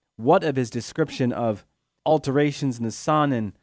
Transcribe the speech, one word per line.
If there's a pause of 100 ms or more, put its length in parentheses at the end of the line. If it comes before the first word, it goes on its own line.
(180)
what
of
his
description
of (400)
alterations
in
the
sun
and